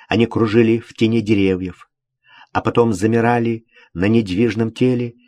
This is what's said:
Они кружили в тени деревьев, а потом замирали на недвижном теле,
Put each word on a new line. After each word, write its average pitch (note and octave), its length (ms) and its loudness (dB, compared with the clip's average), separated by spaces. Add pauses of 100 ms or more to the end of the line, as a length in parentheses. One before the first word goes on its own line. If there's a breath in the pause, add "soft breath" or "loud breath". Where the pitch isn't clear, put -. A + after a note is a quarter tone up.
Они A2+ 180 2
кружили A2+ 520 2
в - 160 -14
тени A2+ 260 0
деревьев, F#2+ 680 -2 (640 soft breath)
а - 100 -4
потом A#2 300 0
замирали A2+ 760 -2 (260 soft breath)
на F2+ 160 -2
недвижном A2 640 0
теле, B2 420 -2 (140)